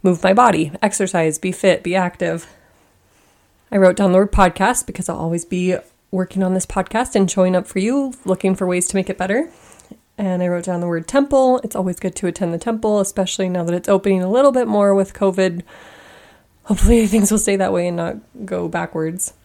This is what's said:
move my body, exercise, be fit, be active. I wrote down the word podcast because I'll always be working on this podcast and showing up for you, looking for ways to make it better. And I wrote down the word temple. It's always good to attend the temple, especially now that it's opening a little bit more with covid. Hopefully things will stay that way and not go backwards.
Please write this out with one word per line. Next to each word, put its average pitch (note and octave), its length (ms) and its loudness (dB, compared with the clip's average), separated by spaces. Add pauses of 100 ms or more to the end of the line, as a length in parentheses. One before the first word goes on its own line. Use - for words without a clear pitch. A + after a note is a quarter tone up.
move F3+ 200 2
my F#3+ 120 4
body, E3+ 380 4 (100)
exercise, F3+ 560 0
be F#3 140 -4
fit, - 300 0
be F3 120 -4
active. F3+ 520 -4 (1200)
I G3+ 80 0
wrote F#3 180 6
down G3 160 2
the F#3 60 6
word G3+ 140 2
podcast G3 520 2
because - 240 -8
I'll E3+ 80 -6
always E3+ 300 -4
be F3+ 300 -2 (340)
working F#3 320 -2
on F#3 100 0
this F#3 140 -2
podcast A3 480 -4
and G3 160 2
showing F#3 260 2
up F3 100 0
for - 120 -6
you, B3+ 340 0 (140)
looking F#3+ 280 0
for F#3+ 120 -2
ways F3+ 220 -2
to - 80 -4
make F#3 120 -2
it F3+ 80 -6
better. G#3 320 -2 (680)
And F#3 240 -2
I F3+ 60 0
wrote F3 160 -2
down F3 180 -4
the F3 40 -4
word E3 220 -4
temple. C4+ 560 2
It's - 100 -10
always F#3 240 -2
good F3+ 180 -6
to F#3+ 100 -4
attend E3+ 260 -4
the E3+ 60 -4
temple, A3 420 0
especially F#3+ 480 -2
now F3+ 160 -2
that E3+ 100 -2
it's F3+ 140 -4
opening G3 340 2
a F#3 80 -4
little C4+ 220 4
bit B3 160 0
more G3+ 260 2
with F#3+ 200 0
covid. F#3 480 0 (1000)
Hopefully A3 420 4
things G3+ 240 2
will G#3+ 80 2
stay G3+ 180 0
that F#3+ 160 0
way F3 160 -2
and F3 80 -4
not E3+ 220 -6 (260)
go F3+ 240 -6
backwards. E3+ 640 -6 (120)